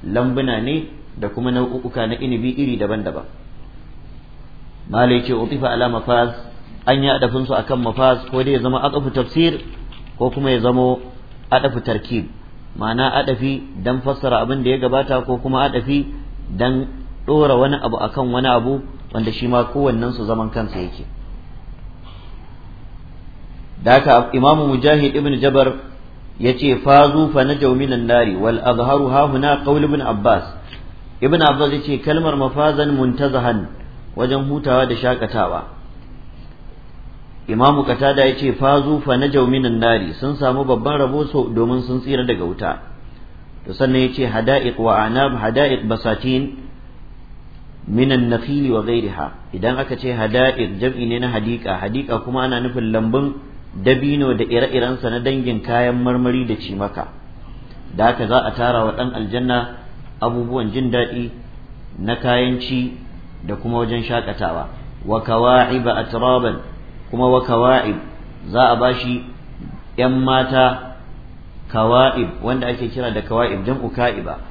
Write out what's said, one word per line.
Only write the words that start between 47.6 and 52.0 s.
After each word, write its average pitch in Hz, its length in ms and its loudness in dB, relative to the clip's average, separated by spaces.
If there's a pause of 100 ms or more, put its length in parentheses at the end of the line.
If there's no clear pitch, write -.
minan 123 420 4
nakhil 135 400 0
wa 110 160 2
ghayriha. 101 720 -4
Idan 113 200 2
aka 131 200 -4
ce 127 160 -4
hada'iq, 113 640 2
jam'i 123 280 0
ne 117 120 -2
na 123 160 -2
hadiqa. 107 480 -2
Hadiqa 117 400 -2